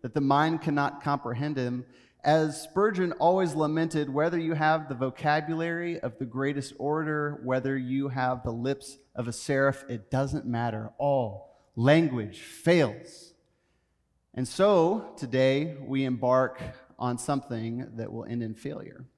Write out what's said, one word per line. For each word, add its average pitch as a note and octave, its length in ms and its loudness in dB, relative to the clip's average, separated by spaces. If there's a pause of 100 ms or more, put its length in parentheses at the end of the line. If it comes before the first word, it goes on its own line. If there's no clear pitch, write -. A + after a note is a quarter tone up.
that A#2+ 120 -8
the D3 80 2
mind D3+ 400 4
cannot C#3+ 400 0
comprehend C#3+ 560 -2
him. B2 260 -2 (400)
As D#3 380 2
Spurgeon F#3 520 0
always E3+ 420 2
lamented, D#3 520 0
whether D#3 300 0
you E3 160 0
have D#3 340 2
the C#3 60 -6
vocabulary D#3+ 1040 -2
of B2 200 -8
the C3+ 60 -4
greatest C3+ 520 -4
orator, D3+ 680 -2
whether C3 320 0
you C3+ 340 -2
have B2+ 340 -2
the B2 80 -4
lips C3 480 -4 (160)
of A#2+ 120 -4
a A#2 60 -6
seraph, C3+ 560 0
it A#2 220 -8
doesn't C3+ 340 -2
matter. A#2 540 -2
All B2+ 580 -2 (180)
language B2+ 680 4
fails." - 920 0 (1040)
And B2 120 -4
so G3 680 4
today C3+ 640 2
we C3+ 240 -2
embark B2+ 560 2 (380)
on B2 180 -2
something A#2+ 800 -4
that A2 180 -8
will A2+ 120 -8
end A#2 180 -4
in A2 100 -6
failure. - 520 -12 (120)